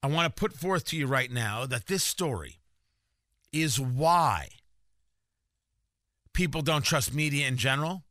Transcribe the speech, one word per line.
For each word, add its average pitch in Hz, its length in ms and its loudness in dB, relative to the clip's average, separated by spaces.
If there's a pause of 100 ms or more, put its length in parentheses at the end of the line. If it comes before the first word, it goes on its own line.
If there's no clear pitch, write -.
I - 60 -4
want 160 260 2
to - 80 -8
put 208 120 0
forth 180 340 -2
to 160 100 -4
you 143 120 0
right 131 240 0
now 117 340 -2
that 123 220 -4
this 190 160 0
story 107 560 -4 (920)
is 151 280 0
why 135 720 2 (1800)
people 160 300 0
don't 151 220 2
trust 135 280 0
media 143 360 0
in 131 80 0
general 147 540 0